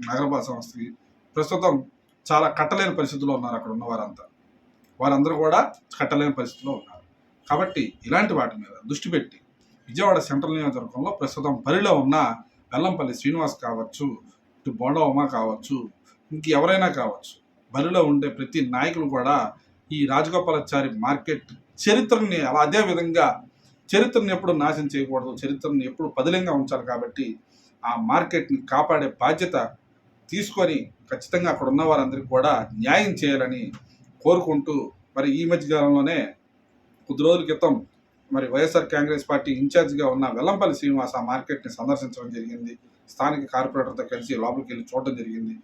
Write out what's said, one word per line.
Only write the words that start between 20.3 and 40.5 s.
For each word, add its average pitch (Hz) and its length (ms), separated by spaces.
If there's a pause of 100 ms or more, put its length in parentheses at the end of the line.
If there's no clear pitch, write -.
మార్కెట్ 131 540 (460)
చరిత్రని 214 480
అలా 143 220
అదే 151 220
విధంగా 165 640 (520)
చరిత్రను 220 360
ఎప్పుడు 175 200
నాశనం 151 440
చేయకూడదు, 131 400 (100)
చరిత్రను 139 380
ఎప్పుడు 135 240
పదిలంగా 170 460
ఉంచాలి. 135 320
కాబట్టి 120 540 (460)
ఆ 120 140
మార్కెట్ని 139 720
కాపాడే 143 500
బాధ్యత 156 540 (540)
తీసుకొని 165 640 (200)
ఖచ్చితంగా 175 400
అక్కడ 190 160
ఉన్న 139 160
వారందరికీ 135 440
కూడా 127 460
న్యాయం 139 360
చేయాలని 131 600 (500)
కోరుకుంటూ, 151 720 (260)
మరి 139 140
ఈ 160 140
మధ్య 156 300
కాలంలోనే 143 580 (720)
కొద్ది 139 160
రోజుల 170 220
క్రితం 151 400 (480)
మరి 131 140
వైఎస్ఆర్ 151 380
కాంగ్రెస్ 147 440
పార్టీ 175 220
ఇన్ఛార్జిగా 143 560
ఉన్న 131 260
వెల్లంపల్లి 190 420